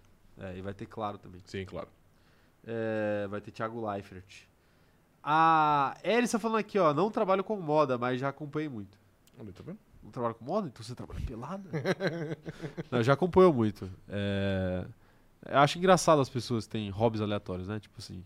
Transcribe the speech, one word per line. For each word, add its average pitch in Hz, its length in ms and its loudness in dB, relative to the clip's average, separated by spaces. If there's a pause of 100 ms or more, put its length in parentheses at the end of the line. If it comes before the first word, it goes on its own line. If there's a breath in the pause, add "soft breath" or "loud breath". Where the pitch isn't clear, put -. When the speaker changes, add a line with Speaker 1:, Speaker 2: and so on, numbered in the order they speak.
(380)
Speaker 1:
É, 92 200 -12
e - 40 -10
vai 98 120 -8
ter 113 120 -14
Claro 104 320 -8
também. 90 280 -20
Speaker 2:
Sim, 98 200 -8
claro. 92 220 -12 (760)
Speaker 1:
É, 110 640 -2
vai 101 100 -8
ter 104 120 -14
Thiago 113 380 -6
Leifert. 98 540 -10 (760)
A 151 840 4
Elisa 226 340 2
falando 220 220 0
aqui, 208 180 -2
ó, 160 160 6
"Não 180 160 2
trabalho 190 340 2
com 220 140 -4
moda, 151 400 2
mas 123 220 0
já 135 100 -2
acompanhei 151 400 -6
muito." 101 280 -12 (400)
Speaker 2:
Olha, 110 140 -14
tá - 100 -18
vendo? 175 160 -14 (240)
Speaker 1:
"Não 107 80 -20
trabalho 117 240 -2
com 113 120 -18
moda? 190 220 -2
Então 110 140 -14
você 117 120 -12
trabalha - 320 -10
pelada?" 165 420 -10
Speaker 2:
<laughs> 165 1200 -6
Speaker 1:
Não, 123 120 2
já 120 100 4
acompanhou 180 400 8
muito. 107 380 0 (180)
É... 98 760 -2 (600)
Eu - 120 0
acho 143 180 6
engraçado 175 460 6
as 127 80 -4
pessoas 117 340 -2
que - 80 -18
têm 107 160 -4
hobbies 110 320 2
aleatórios, 101 480 -4
né? 107 100 -6
Tipo - 200 -18
assim, 92 280 -14